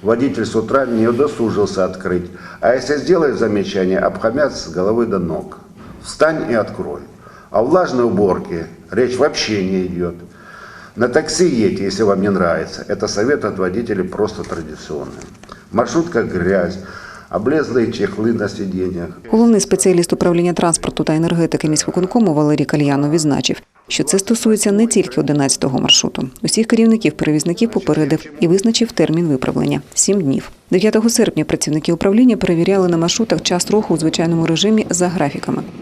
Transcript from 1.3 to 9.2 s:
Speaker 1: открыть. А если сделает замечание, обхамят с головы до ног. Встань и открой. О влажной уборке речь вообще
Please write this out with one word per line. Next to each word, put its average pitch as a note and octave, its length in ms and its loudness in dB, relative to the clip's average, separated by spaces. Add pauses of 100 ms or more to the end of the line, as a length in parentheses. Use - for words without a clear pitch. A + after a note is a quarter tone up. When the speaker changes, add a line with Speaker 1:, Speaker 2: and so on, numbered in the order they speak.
Speaker 1:
открыть. F2+ 440 -4 (300)
А A#2+ 140 4
если C#3 240 -2
сделает C#3+ 400 2
замечание, G2 600 0
обхамят B2 560 0
с - 140 -10
головы G2+ 380 0
до F#2+ 120 -2
ног. D#2+ 380 -6 (460)
Встань - 480 0
и A#2+ 40 0
открой. E2 460 -4 (500)
О G#2+ 120 2
влажной C3+ 420 2
уборке F2+ 640 0 (240)
речь B2 260 0
вообще G#2+ 480 0